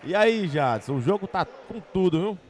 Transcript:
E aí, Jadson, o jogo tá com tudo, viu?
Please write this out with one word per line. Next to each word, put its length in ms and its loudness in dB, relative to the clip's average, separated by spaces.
E 100 -6
aí, 320 4
Jadson, 460 0
o 80 -2
jogo 260 0
tá 180 -2
com 360 -12
tudo, 400 0
viu? 180 -4